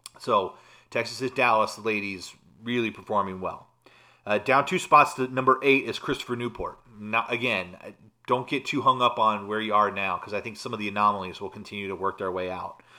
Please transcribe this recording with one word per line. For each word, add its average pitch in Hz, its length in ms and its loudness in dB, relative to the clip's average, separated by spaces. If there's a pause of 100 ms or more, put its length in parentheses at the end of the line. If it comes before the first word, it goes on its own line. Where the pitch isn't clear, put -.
(200)
So, 101 340 2 (360)
Texas 117 320 -4
at 131 140 -4
Dallas, 113 400 4
the 107 60 -16
ladies, 101 520 -4 (300)
really 117 260 -2
performing 98 520 -2
well. 85 260 -8 (580)
Uh, 104 120 2
down 135 280 2
two 180 140 -2
spots 147 360 6
to 127 120 -2
number 127 340 2
eight 135 280 4
is 110 100 -6
Christopher 123 380 -4
Newport. 107 420 -8 (180)
Not, 110 360 -4
again, 104 420 -2 (520)
don't 127 200 0
get 135 160 -2
too 143 180 -2
hung 131 200 4
up 120 180 4
on 104 300 2
where 107 100 -2
you 107 140 0
are 104 180 4
now, 95 240 -2
'cause 101 180 -8
I 101 60 -2
think 104 160 -8
some - 160 -10
of 110 80 -4
the 104 80 -4
anomalies 101 540 0
will 98 80 -8
continue 101 400 -10
to 95 80 -6
work 95 200 -4
their 95 140 -4
way 92 180 -4
out. 87 320 -10 (180)